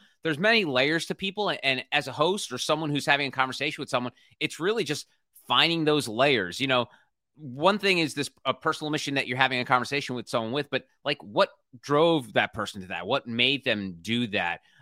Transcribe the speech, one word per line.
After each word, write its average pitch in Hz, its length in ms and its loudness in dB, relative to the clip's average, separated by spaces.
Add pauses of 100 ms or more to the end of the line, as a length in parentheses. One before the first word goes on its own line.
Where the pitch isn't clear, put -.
(220)
there's 156 160 -2
many 214 280 4
layers 143 400 2
to 180 100 -6
people. 196 320 -4
And, 151 160 -2
and 131 300 0
as 139 160 0
a - 20 -10
host 170 400 0
or 123 60 -6
someone 156 320 0
who's 143 160 -2
having 143 240 2
a - 20 -14
conversation 135 500 -2
with 131 60 -8
someone, 123 240 -2 (300)
it's 151 180 -4
really 202 240 0
just 143 240 -4 (400)
finding 156 380 4
those 147 240 2
layers. 110 500 2
You 135 80 0
know, 123 200 2 (500)
one 151 420 2
thing 190 200 2
is 156 140 0
this, 143 160 -4 (140)
a 131 100 0
personal 151 380 -4
mission 147 220 -4
that 135 140 -2
you're 123 100 -4
having 131 240 -2
a 117 40 -4
conversation 131 480 -2
with 117 140 -8
someone 113 240 -2
with, 143 180 -4
but, 131 140 -4 (220)
like, 147 180 -4
what 135 260 0 (300)
drove 147 540 2
that 113 200 2
person 104 280 -8
to 92 80 -16
that? 87 180 -8
What 131 180 -2
made 123 380 0
them 101 380 -2
do 117 260 -2
that? 87 320 -2 (220)